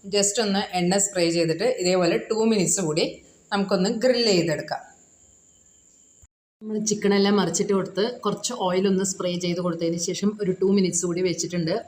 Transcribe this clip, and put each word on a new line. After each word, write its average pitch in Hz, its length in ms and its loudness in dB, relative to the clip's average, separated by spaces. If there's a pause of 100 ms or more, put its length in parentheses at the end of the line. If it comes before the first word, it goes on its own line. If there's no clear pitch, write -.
(160)
just 202 220 0 (100)
ഒന്ന് 202 160 0 (180)
എണ്ണ 175 120 2 (140)
സ്പ്രേ 175 180 0 (120)
ചെയ്തിട്ട് 165 320 0 (140)
ഇതേപോലെ 180 340 2 (120)
ടു 220 100 0 (120)
മിനിറ്റ്സ് 190 380 2
കൂടി 156 180 0 (460)
നമുക്കൊന്ന് 196 380 0 (120)
ഗ്രിൽ 240 300 4
ചെയ്തെടുക്കാം. 151 500 0 (1800)
നമ്മൾ 214 160 -6 (120)
ചിക്കനെല്ലാം 202 500 2
മറിച്ചിട്ട് 185 380 0
കൊടുത്ത് 185 260 -2 (200)
കുറച്ച് 214 300 -4 (120)
ഓയിലൊന്ന് 190 440 2
സ്പ്രേ 180 220 -4 (120)
ചെയ്ത് 175 220 -2
കൊടുത്തതിന് 170 400 -2
ശേഷം 196 240 -2 (120)
ഒരു 185 100 -2 (100)
ടു 190 60 2 (100)
മിനിറ്റ്സ് 180 320 0
കൂടി 170 180 -2
വെച്ചിട്ടുണ്ട്. 170 460 -2 (140)